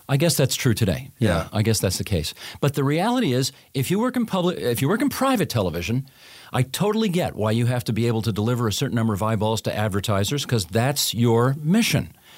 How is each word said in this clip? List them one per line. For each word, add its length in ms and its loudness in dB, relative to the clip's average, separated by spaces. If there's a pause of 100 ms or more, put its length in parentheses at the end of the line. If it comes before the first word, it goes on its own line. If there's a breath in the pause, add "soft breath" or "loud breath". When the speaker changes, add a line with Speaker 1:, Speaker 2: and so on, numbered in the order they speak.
Speaker 1:
I 80 2
guess 200 2
that's 200 2
true 180 2
today. 440 0
Yeah, 100 2
Speaker 2:
Yeah. 240 0
Speaker 1:
I 100 0
guess 160 2
that's 200 0
the 40 -6
case. 320 -2 (260 loud breath)
But 140 2
the 80 0
reality 520 0
is, 180 0 (200 loud breath)
if 160 -2
you 120 0
work 160 -2
in 100 0
public, 320 -2
if 240 -2
you 60 2
work 140 0
in 80 0
private 380 0
television, 600 -2 (440 loud breath)
I 100 2
totally 480 0
get 260 -2
why 160 0
you 140 2
have 180 0
to 80 -4
be 160 0
able 140 0
to 100 0
deliver 340 0
a 60 0
certain 240 -2
number 160 2
of 100 -2
eyeballs 400 0
to 140 -4
advertisers, 680 0
'cause 200 0
that's 500 0
your 480 4
mission. 480 2 (280 loud breath)